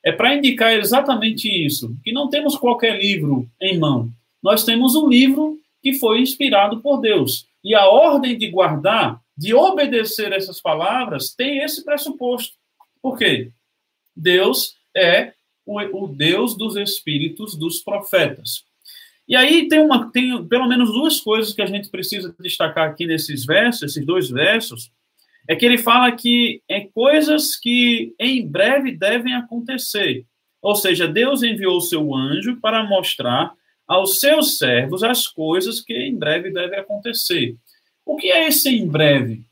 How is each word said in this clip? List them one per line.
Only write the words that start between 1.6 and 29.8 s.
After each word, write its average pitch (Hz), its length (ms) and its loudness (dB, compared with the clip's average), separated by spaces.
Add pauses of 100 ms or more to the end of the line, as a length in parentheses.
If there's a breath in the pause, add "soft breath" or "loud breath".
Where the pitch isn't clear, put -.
que 220 100 -8
não 277 160 -4
temos 294 280 -2
qualquer 233 420 0
livro 151 500 -2 (120)
em 185 180 -2
mão. 127 320 0 (320)
Nós 214 220 2
temos 240 300 2
um 302 140 4
livro 269 500 4 (240)
que 269 100 0
foi 240 280 0
inspirado 233 600 2
por 269 200 0
Deus. 185 460 0 (160)
E 208 120 0
a 202 120 8
ordem 254 500 6
de 208 120 -4
guardar, 170 720 0 (160)
de 185 180 -2
obedecer 247 800 2
essas 190 280 -6
palavras, 175 760 -4
tem 269 240 -4
esse 294 260 -6
pressuposto. 277 680 -6 (460)
Por 262 160 -6
quê? 151 360 -2 (640)
Deus 185 580 2 (220)
é 190 380 2 (300)
o, 208 160 -8 (240)
o 180 40 -10
Deus 175 480 0
dos 208 180 -6
espíritos 170 800 -6
dos 165 260 -6
profetas. - 840 -4 (640 loud breath)
E 240 80 2
aí 294 320 4
tem 311 100 4
uma, 302 320 4
tem 247 360 -2
pelo 247 200 0
menos 247 240 2
duas 294 300 0
coisas 214 320 -2
que 214 100 -4
a 196 40 -2
gente 202 240 -8
precisa 185 500 -8
destacar 170 480 -2
aqui 151 180 -8
nesses 151 380 -4
versos, 208 380 0
esses 147 220 -6
dois 160 260 0
versos, 156 600 -2 (580)
é 160 80 0
que - 80 0
ele 240 140 6
fala 240 340 4
que 240 560 0
é 196 120 -4
coisas 302 760 2
que 240 640 0
em 247 260 -2
breve 233 460 0
devem 226 420 -2
acontecer. 240 920 -6 (340)